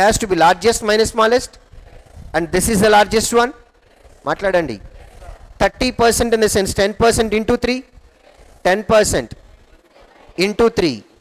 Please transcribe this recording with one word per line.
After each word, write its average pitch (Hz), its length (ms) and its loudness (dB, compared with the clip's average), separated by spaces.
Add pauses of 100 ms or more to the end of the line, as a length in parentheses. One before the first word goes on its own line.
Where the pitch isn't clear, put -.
has 214 140 2
to 226 100 -6
be 185 80 -2
largest 180 480 2
minus 214 280 0
smallest. 233 480 0 (720)
And 160 180 -4
this 180 220 0
is 190 80 2
the 214 160 4
largest 214 360 0
one. 240 200 0 (720)
మాట్లాడండి. 165 520 -2 (840)
Thirty 233 300 -2 (100)
percent 233 320 0
in 220 120 2
the 202 120 0
sense 190 240 -2
ten 202 120 0
percent 226 460 0
into 226 160 -2 (100)
three. 254 140 -4 (880)
Ten 196 160 0
percent 196 460 0 (1160)
into 226 240 0
three. 170 280 -4 (240)